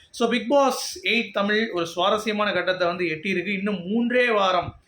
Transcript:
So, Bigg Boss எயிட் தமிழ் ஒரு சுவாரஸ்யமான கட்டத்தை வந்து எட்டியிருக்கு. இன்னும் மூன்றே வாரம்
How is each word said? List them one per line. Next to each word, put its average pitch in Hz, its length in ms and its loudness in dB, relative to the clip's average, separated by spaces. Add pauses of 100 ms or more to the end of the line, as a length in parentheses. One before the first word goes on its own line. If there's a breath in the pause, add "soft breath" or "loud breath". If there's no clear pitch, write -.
(100)
So, 226 220 0
Bigg 220 180 0
Boss - 540 2
எயிட் 208 280 0
தமிழ் 214 400 0
ஒரு 170 140 -2
சுவாரஸ்யமான 208 680 0
கட்டத்தை 175 340 0
வந்து 180 180 -2
எட்டியிருக்கு. 180 520 -2
இன்னும் 190 300 -4
மூன்றே 240 440 2
வாரம் 185 580 0